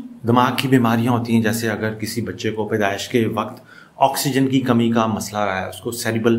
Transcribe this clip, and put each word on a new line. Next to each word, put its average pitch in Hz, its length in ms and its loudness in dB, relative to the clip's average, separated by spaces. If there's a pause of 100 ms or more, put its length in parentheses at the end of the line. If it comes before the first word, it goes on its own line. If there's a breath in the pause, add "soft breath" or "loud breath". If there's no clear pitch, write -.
(260)
दिमाग 123 320 4
की - 100 -2
बीमारियां 117 460 4
होती 113 200 0
हैं, 113 80 4
जैसे 107 280 0
अगर 107 260 -2
किसी 110 280 -6
बच्चे 92 280 -4
को 107 140 -4
पैदाइश 101 420 -2
के 117 200 2
वक्त - 360 -6 (360 loud breath)
ऑक्सीजन 135 480 2
की 127 140 2
कमी 117 300 2
का 113 160 2
मसला 104 380 -4
रहा 95 140 -2
है, 95 100 -6
उसको - 240 -8
सेरिब्रल 113 460 0